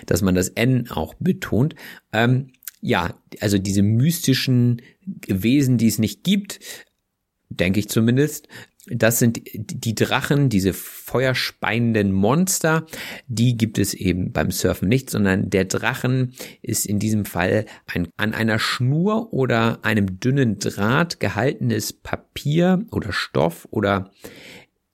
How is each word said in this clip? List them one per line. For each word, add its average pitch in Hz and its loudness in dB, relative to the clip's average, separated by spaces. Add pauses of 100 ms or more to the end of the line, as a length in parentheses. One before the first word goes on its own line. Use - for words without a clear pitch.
dass 95 0
man 92 2
das 90 2
N 123 0
auch - -6
betont. 160 0 (380)
Ähm, 127 2 (320)
ja, 90 0 (260)
also 101 2
diese 98 0
mystischen 123 2 (460)
Wesen, 123 2
die 113 4
es 104 2
nicht - -2
gibt, 202 -2 (880)
denke 92 0
ich 101 -2
zumindest, 127 0 (380)
das 117 0
sind 117 2 (140)
die 110 -6
Drachen, 135 2
diese 95 2
feuerspeienden 117 -2
Monster, 160 2 (420)
die 117 2
gibt 110 0
es 101 0
eben 90 0
beim - 0
Surfen 92 0
nicht, 131 2
sondern 101 0
der 95 2
Drachen 127 -2 (280)
ist - -4
in 104 -2
diesem 107 0
Fall 101 0 (200)
ein 87 -4
an 107 -2
einer 110 0
Schnur 180 0
oder 120 2
einem 98 0
dünnen 123 2
Draht 120 -2
gehaltenes 110 -2
Papier 175 -2
oder 98 -4
Stoff - -2
oder 98 0 (840)